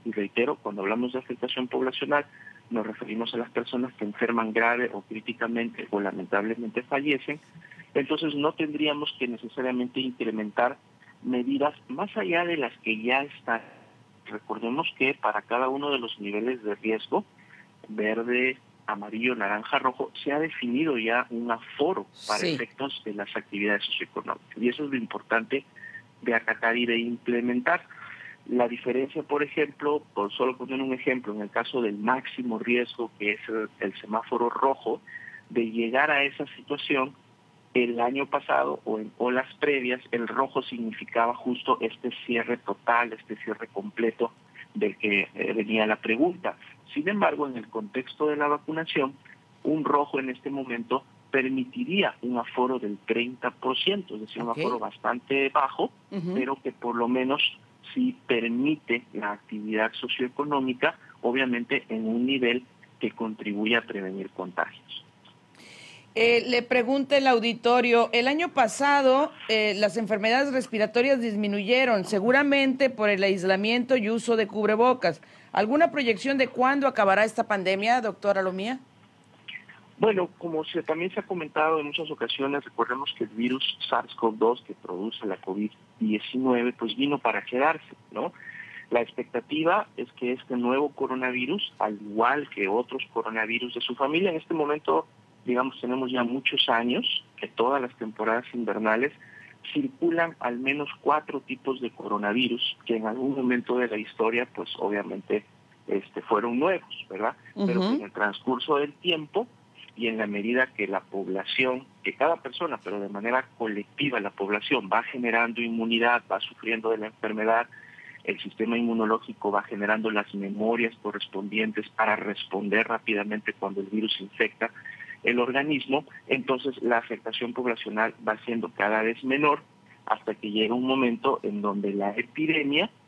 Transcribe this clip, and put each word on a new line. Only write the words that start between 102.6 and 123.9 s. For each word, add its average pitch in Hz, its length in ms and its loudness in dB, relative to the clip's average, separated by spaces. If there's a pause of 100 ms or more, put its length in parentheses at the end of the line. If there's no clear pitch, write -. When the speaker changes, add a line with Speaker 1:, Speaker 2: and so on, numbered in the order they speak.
Speaker 1:
que 117 120 2
en 110 100 -2
algún 131 280 -2
momento 123 420 0
de 123 100 2
la 110 100 -4
historia, 113 560 0
pues 90 240 -8
obviamente, 101 680 -2 (420)
este, - 360 -4
fueron 117 360 2
nuevos, 175 340 0 (160)
¿verdad? 104 260 -2 (180)
Pero 190 260 2
Speaker 2:
Ujú. 185 120 2
Speaker 1:
que 262 40 2
en 311 100 -2
el - 60 -12
transcurso 151 640 0
del 143 160 0
tiempo 175 540 -2 (480)
y 113 120 -2
en 113 100 -2
la 107 100 0
medida 117 460 2
que 101 140 -2
la 95 120 -2
población, 98 880 -2 (180)
que - 100 -4
cada 160 240 2
persona, 131 460 -6
pero 101 160 -4
de 101 80 -4
manera 107 400 -2 (100)
colectiva 113 640 -4
la 101 120 -4
población 104 600 -2
va 110 120 2
generando 117 580 0
inmunidad, 117 680 2
va 95 120 0
sufriendo 113 480 -4
de 110 80 2
la 107 100 -6
enfermedad, 110 600 0 (580)
el 101 160 -4
sistema 113 360 -2
inmunológico 113 760 0
va 101 100 2
generando 107 480 0
las 104 240 -2
memorias 110 680 -2
correspondientes 104 880 -4
para 208 260 2
responder 104 720 -2
rápidamente 107 640 -2
cuando 98 280 -4
el 98 60 -6
virus 107 320 -2